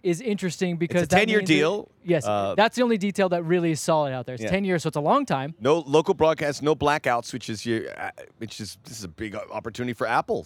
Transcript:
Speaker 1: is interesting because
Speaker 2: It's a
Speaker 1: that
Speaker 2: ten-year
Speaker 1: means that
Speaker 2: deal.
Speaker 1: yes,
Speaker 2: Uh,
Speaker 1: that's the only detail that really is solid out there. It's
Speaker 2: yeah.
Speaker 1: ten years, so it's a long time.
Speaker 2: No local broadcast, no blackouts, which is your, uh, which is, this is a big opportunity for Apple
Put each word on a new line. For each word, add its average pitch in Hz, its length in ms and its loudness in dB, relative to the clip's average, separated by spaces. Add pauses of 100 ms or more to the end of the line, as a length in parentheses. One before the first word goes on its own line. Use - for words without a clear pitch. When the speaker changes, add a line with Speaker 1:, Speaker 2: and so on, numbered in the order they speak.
Speaker 1:
is 175 200 0
interesting 185 560 -2
because 175 260 0
Speaker 2:
It's - 100 2
a - 20 6
Speaker 1:
that 190 40 8
Speaker 2:
ten-year 214 200 4
Speaker 1:
means 190 100 0
that 156 60 6
Speaker 2:
deal. 151 360 0 (140)
Speaker 1:
yes, 170 200 0
Speaker 2:
Uh, 101 300 0
Speaker 1:
that's 220 220 4
the 247 60 2
only 233 140 2
detail 196 320 0
that 175 140 0
really 170 280 2
is 151 100 -2
solid 151 320 2
out 127 120 -6
there. 127 100 -10
It's 113 100 -8
Speaker 2:
yeah. 196 60 -2
Speaker 1:
ten 196 120 0
years, 180 200 0
so 160 40 -4
it's - 80 -4
a 151 60 -2
long 240 240 2
time. 143 340 -4
Speaker 2:
No 147 200 4
local 156 340 2
broadcast, 151 500 0
no 151 140 2
blackouts, 143 560 0
which 120 160 -10
is 107 160 -8
your, 110 240 -2 (100)
uh, 90 120 -8 (260)
which 110 240 -12
is, 95 240 -12
this 117 120 -16
is 107 60 -12
a 90 60 -12
big 107 260 -10
opportunity 113 580 -8
for 110 140 -2
Apple 123 380 0